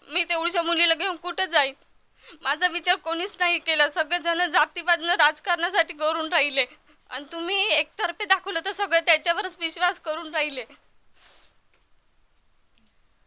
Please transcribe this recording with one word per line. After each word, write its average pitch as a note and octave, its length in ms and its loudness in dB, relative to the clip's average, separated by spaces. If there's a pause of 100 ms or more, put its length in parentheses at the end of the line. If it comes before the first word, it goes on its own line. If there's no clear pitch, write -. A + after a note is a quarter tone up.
मी E4 160 -2
तेवढीशा E4+ 380 0
मुलीला E4 320 4
घेऊन F4 220 -2
कुठं F4 280 -4
जाईन? C#4+ 300 2 (680)
माझा D#4 240 0
विचार F4 280 0
कोणीच E4 460 -4
नाही F4 180 2
केला. D4+ 300 2
सगळेजण E4 600 -2
जातीवादनं E4 640 2
राजकारणासाठी F4 800 0
करून D#4 380 -2
राहिले C4+ 340 2 (440)
आणि C#4 220 -10
तुम्ही F#4+ 340 -2
एकतर्फे F4 580 -2
दाखवलं F#4 400 0
तर F#4+ 80 -4
सगळे E4 280 2
त्याच्यावरच E4+ 600 0
विश्वास E4+ 400 -2
करून D#4 340 -8
राहिले. D4 300 -2 (2750)